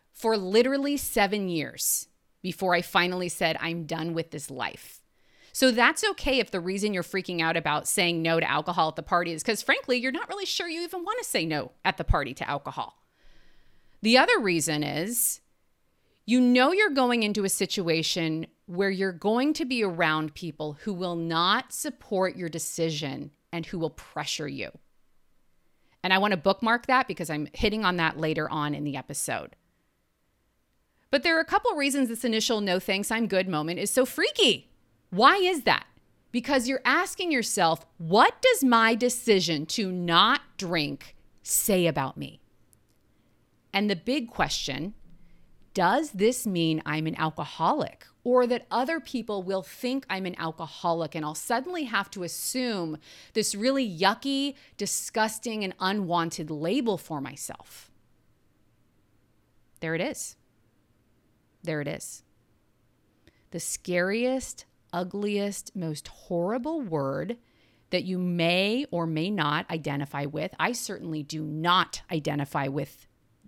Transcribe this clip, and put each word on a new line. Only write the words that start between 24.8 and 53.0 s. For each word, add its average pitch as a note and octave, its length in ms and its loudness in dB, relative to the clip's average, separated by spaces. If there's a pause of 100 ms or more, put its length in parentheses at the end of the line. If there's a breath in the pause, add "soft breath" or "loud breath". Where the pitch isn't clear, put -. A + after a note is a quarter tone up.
And F#3 120 4
I F#3 40 6
wanna G3+ 200 4
bookmark A3 480 2
that C4 200 4
because E3+ 220 -6
I'm D3+ 240 -4
hitting G#3+ 320 0
on F3+ 120 2
that E3 200 0
later D#3 320 0
on D3 260 -2
in D3 100 -4
the C#3 120 -6
episode. B2+ 580 -6 (1600)
But C4+ 120 4
there E4+ 140 4
are D#4+ 40 4
a E4 40 -2
couple G#4 300 2
reasons C#4 340 2
this A#3 160 -6
initial A3 380 0
"No F#3+ 160 2
thanks, G3 320 -2
I'm A3+ 160 0
good" F#3 220 2
moment E3 320 -2
is G3+ 100 -2
so B3+ 160 4
freaky. D#4+ 640 2 (400)
Why C4 260 8
is F4+ 280 2
that? - 220 2 (460)
Because B3 360 0
you're C4+ 180 -2
asking E4+ 460 0
yourself, G3 520 2 (140)
"What G3 420 4
does B4+ 240 6
my A3+ 300 6
decision F#3+ 720 2
to F#3+ 260 -2
not F3+ 640 4
drink D#3 600 -4 (260)
say F3+ 440 2
about C#3 300 -2
me?" - 240 -12 (1300)
And G#3 180 0
the G3+ 60 0
big A#3+ 340 -4
question, C#3+ 640 -4 (800 soft breath)
does A3 380 2
this G#3+ 340 2
mean E3 400 2
I'm D#3 200 -2
an D#3+ 100 -4
alcoholic E3 880 -2 (160)
or B3 240 4
that A#3 240 -2
other C4 300 0
people A3 420 -6
will F#3+ 200 -2
think B3+ 480 -6
I'm F#3+ 160 -4
an F3+ 120 -8
alcoholic E3 760 -4
and D#3 100 -4
I'll D3+ 100 -6
suddenly C#4 500 -4
have G#3 260 -4
to F#3+ 120 -10
assume F3+ 760 -4 (340 loud breath)